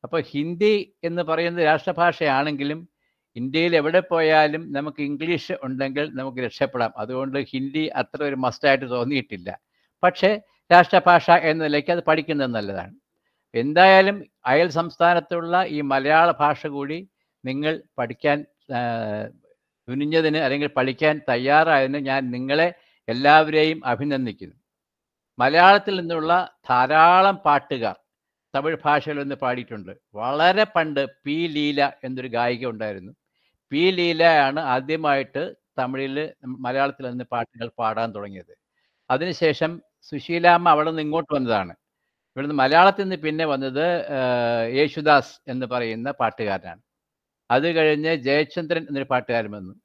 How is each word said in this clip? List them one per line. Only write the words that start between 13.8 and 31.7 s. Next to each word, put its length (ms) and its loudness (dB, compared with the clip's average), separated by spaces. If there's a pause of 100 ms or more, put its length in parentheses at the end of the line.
അയൽ 240 2
സംസ്ഥാനത്തുള്ള 960 0
ഈ 160 -6
മലയാള 580 2
ഭാഷ 280 0
കൂടി 420 -8 (360)
നിങ്ങൾ 360 -6 (160)
പഠിക്കാൻ, 480 -4 (320)
ആ, 20 -2 (1080)
തുനിഞ്ഞതിന് 480 -2
അല്ലെങ്കിൽ 300 -2
പഠിക്കാൻ 640 -2
തയ്യാറായതിന് 680 2
ഞാൻ 340 -4
നിങ്ങളെ 420 -2 (340)
എല്ലാവരെയും 800 4
അഭിനന്ദിക്കുന്നു. 680 -4 (840)
മലയാളത്തിൽ 600 6
നിന്നുള്ള 520 -2 (180)
ധാരാളം 680 4
പാട്ടുകാർ 600 -2 (600)
തമിഴ് 300 -2
ഭാഷയിൽ 340 0
ഒന്ന് 160 -8
പാടിയിട്ടുണ്ട്. 560 -8 (240)
വളരെ 480 0
പണ്ട് 420 -2 (180)
പി 240 -4
ലീല 440 -2 (120)